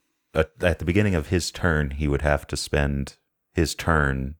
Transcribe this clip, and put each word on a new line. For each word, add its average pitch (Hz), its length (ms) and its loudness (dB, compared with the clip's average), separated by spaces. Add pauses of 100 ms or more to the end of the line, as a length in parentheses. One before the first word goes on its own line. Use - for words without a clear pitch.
(340)
at, 80 160 0 (100)
at 87 180 2
the - 60 -6
beginning 98 320 2
of 78 120 -2
his 87 220 0
turn, 76 420 0
he 71 140 -4
would 69 160 0
have 73 260 0
to 73 80 -6
spend 71 600 -2 (380)
his 80 200 0
turn 69 640 0